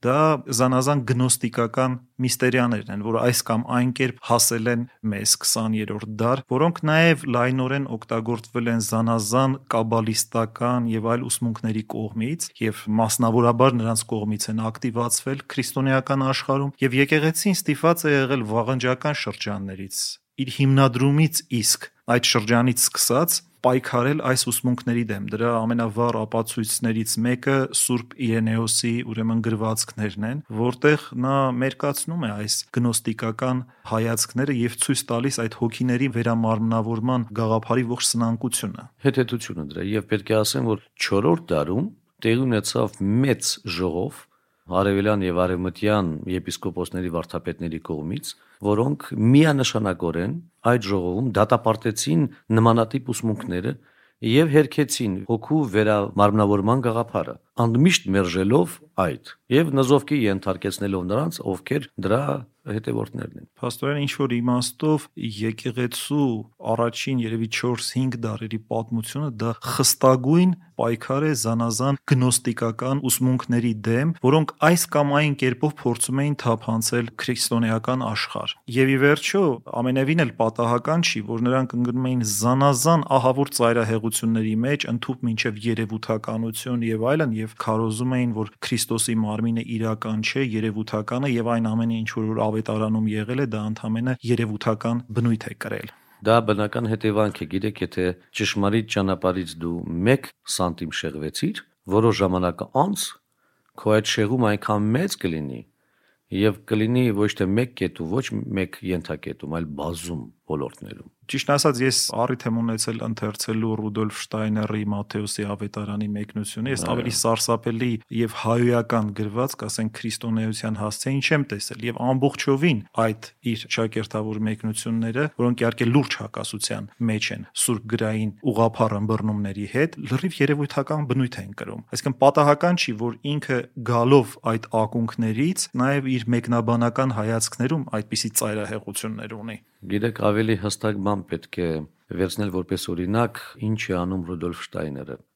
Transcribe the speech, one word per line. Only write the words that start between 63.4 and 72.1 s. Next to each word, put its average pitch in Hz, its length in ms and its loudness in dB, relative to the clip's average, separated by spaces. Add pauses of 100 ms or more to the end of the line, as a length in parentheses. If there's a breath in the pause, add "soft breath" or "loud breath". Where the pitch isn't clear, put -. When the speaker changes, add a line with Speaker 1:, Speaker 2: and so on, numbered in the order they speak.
Speaker 1:
Փաստորեն, 135 480 -4
ինչ-որ 139 320 -2
իմաստով 123 720 0 (280)
եկեղեցու 117 1000 -2 (340)
առաջին, 117 560 0
երևի, 113 300 -2
չորս-հինգ 123 680 -2
դարերի 113 460 -6
պատմությունը 113 720 -4
դա 117 200 -4 (100)
խստագույն 139 920 4 (160 soft breath)
պայքար 117 540 -2
է 156 60 2
զանազան 117 720 0
գնոստիկական 127 1000 0